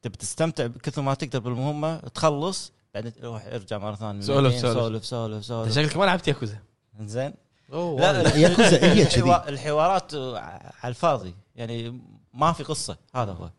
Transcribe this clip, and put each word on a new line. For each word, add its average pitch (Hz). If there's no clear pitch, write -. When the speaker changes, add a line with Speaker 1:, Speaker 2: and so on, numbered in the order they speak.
Speaker 1:
تبي 110
تستمتع 160
بكثر 135
ما 135
تقدر 135
بالمهمة، 147
تخلص، 156
بعدين 113
روح 113
ارجع 104
مرة 104
ثانية 104
من 101
Speaker 2:
سولف، 139
Speaker 1:
الحين، 123
Speaker 2:
سولف. 120
Speaker 1:
سولف، 110
سولف، 113
Speaker 2:
أنت 104
Speaker 1:
سولف. 113
Speaker 2:
شكلك 147
ما 190
لعبت 180
ياكوزا. 107
Speaker 1:
زين. 113
Speaker 3:
أوه، 160
Speaker 1:
لا، 185
Speaker 3:
وايد. -
Speaker 1:
ال-، -
Speaker 4:
ياكوزا 180
هي 190
كذي. -
Speaker 1:
الحوا-، -
الحوارات 151
على 123
الفاضي، 117
يعني، 117
ما 151
في 151
قصة، 135
هذا 113
هو. 85